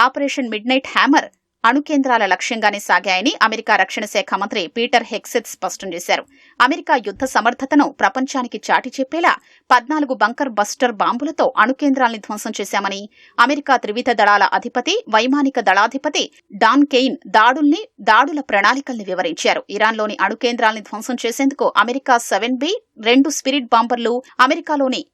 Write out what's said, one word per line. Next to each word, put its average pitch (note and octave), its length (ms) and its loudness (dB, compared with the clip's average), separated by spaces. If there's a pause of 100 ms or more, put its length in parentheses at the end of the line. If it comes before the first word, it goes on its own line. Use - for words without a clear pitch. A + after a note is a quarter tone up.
ఆపరేషన్ C4 480 -4
మిడ్‌నైట్ B3+ 420 -2
హ్యామర్ A#3+ 340 4 (400)
అణుకేంద్రాల C4+ 560 0
లక్ష్యంగానే G3+ 540 0
సాగాయని F#3+ 520 0 (140)
అమెరికా A3 300 0
రక్షణ G3 300 0
శాఖ G3+ 360 -4
మంత్రి G3+ 200 -4 (140)
పీటర్ A#3 360 0
హెగ్సెత్ A3 360 -6
స్పష్టం - 460 -10
చేశారు. F3 300 -2 (380)
అమెరికా D4 340 2 (120)
యుద్ధ G3 160 -8 (100)
సమర్థతను B3 520 2 (160)
ప్రపంచానికి B3 680 -2
చాటి G#3 320 0
చెప్పేలా D4+ 340 0 (380)
పద్నాలుగు C4 420 0
బంకర్ A#3 460 -2
బస్టర్ A#3 420 0
బాంబులతో B3 520 -2 (100)
అణుకేంద్రాల్ని C4 640 0
ధ్వంసం G#3+ 360 -8
చేశామని, G3 400 -4 (380)
అమెరికా C4+ 380 2
త్రివిధ A#3 340 -4
దళాల G#3 320 4 (160)
అధిపతి, B3 360 -4 (200)
వైమానిక C4 440 2
దళాధిపతి A#3 640 0 (380)
డాన్ B3+ 320 4
కెయిన్ B3 240 2 (100)
దాడుల్ని, C#4+ 540 4 (200)
దాడుల C#4 400 2
ప్రణాళికల్ని A3 680 0
వివరించారు. F3 580 -2
ఇరాన్లోని G#3+ 520 -2
అణుకేంద్రాల్ని A3+ 600 -2
ధ్వంసం A3+ 440 -10
చేసేందుకు A#3+ 520 -2
అమెరికా B3 400 2
సెవెన్ A#3 400 -2
బి D4 140 -4 (380)
రెండు C4+ 200 4
స్పిరిట్ C4+ 360 -4
బాంబర్లు A#3+ 580 0 (160)
అమెరికాలోని C#4 760 0